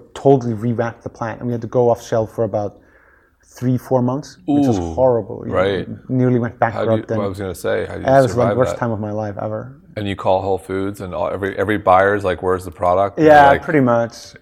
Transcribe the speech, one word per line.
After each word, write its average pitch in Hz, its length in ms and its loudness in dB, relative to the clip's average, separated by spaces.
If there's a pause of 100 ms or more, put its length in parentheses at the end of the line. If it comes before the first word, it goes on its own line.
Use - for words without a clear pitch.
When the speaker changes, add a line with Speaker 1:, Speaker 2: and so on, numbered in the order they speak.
(140)
Speaker 1:
totally 123 400 2
revamp 113 480 -4
the - 80 -12
plant, 110 300 -10
and 123 60 -8
we 120 60 -4
had 117 80 -6
to 113 60 -8
go 120 240 2
off 113 120 0
shelf 110 300 -2
for 117 120 -2
about 104 340 -4 (680)
three, 127 320 -2
four 127 240 0
months, 127 460 -4
which 143 200 2
was 110 120 2
Speaker 2:
Ooh, 82 160 -4
Speaker 1:
horrible. 113 500 0
You - 80 -8
know, 92 60 0
Speaker 2:
right. 98 520 -4
Speaker 1:
nearly 127 280 2
went 120 240 -4
Speaker 2:
How 107 220 -2
do 113 80 2
you, 110 100 0
Speaker 1:
bankrupt. - 80 -14
Speaker 2:
well, 110 100 -2
I - 40 -2
Speaker 1:
And 101 60 -4
Speaker 2:
was 95 80 -10
gonna 95 160 -6
say, 101 320 -4
how 95 80 -12
do 90 60 -10
you - 60 -8
Speaker 1:
that 135 160 6
was, 110 140 0
like, 120 80 2
Speaker 2:
survive 104 120 0
Speaker 1:
worst 120 160 0
Speaker 2:
that? - 60 -8
Speaker 1:
time 120 140 -2
of 101 80 -6
my 107 100 -6
life 104 280 -8
ever. 113 380 -10 (200)
Speaker 2:
And 104 120 -6
you 98 80 -4
call 95 240 0
Whole 95 180 -2
Foods, 98 440 -6
and 90 120 -10
all, 80 140 -4
every, 95 300 -4
every 104 180 0
buyer's 98 480 4
like, 90 180 -2
"Where's 92 220 0
the 90 60 -12
product?" 90 480 0
And 156 80 4
Speaker 1:
Yeah, 147 160 10
Speaker 2:
you're 139 100 6
like, 139 100 0
Speaker 1:
pretty 156 180 0
much. 117 600 -2